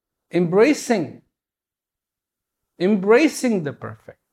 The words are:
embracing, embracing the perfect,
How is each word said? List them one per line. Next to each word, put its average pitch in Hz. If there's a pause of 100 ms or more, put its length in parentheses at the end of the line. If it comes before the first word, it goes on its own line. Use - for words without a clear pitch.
(320)
embracing, 180 (1600)
embracing 214
the 135
perfect, - (140)